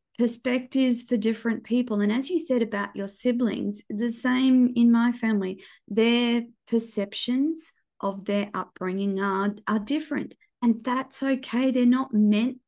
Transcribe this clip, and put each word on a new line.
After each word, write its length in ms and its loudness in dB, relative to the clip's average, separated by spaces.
perspectives 840 0
for 140 -2
different 480 -2
people. 360 0
And 100 2
as 180 -2
you 100 0
said 240 0
about 320 -6
your 120 -8
siblings, 840 -2
the 220 -4
same 640 4
in 160 6
my 200 4
family, 500 -2
their 560 2
perceptions 1040 -2
of 260 -6
their 280 -2
upbringing 640 -4
are, 340 0
are 120 0
different. 540 -6
And 200 2
that's 380 -4
okay. 500 0
They're 140 2
not 280 2
meant 440 2